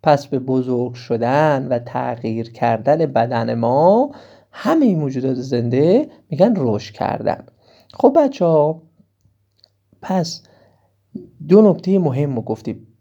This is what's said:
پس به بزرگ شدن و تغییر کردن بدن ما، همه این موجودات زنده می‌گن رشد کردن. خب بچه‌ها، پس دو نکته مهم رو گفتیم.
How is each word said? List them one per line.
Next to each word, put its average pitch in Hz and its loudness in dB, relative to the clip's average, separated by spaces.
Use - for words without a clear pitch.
پس 143 2
به 139 -4
بزرگ 127 -2
شدن 135 0
و 123 -2
تغییر 120 -6
کردن 123 0
بدن 117 -2
ما، 156 2
همه 294 0
این 185 2
موجودات 131 -2
زنده 127 0
می‌گن 160 2
رشد 113 -4
کردن. - -6
خب - 2
بچه‌ها، 165 0
پس 180 -4
دو 202 8
نکته 185 0
مهم 143 -2
رو 113 -4
گفتیم. - -8